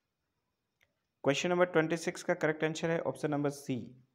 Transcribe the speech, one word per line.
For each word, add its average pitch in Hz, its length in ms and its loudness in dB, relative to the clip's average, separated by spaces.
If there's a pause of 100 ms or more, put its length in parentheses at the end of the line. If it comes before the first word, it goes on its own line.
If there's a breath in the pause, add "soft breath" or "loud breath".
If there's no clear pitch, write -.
(1200)
क्वेश्चन 180 260 2
नंबर 180 180 6
ट्वेंटी 165 300 2
सिक्स - 260 -6
का 175 120 0
करेक्ट 156 280 0
आंसर 160 260 -2
है 165 120 0
ऑप्शन - 300 -2
नंबर 143 200 0
सी 131 300 -6 (340)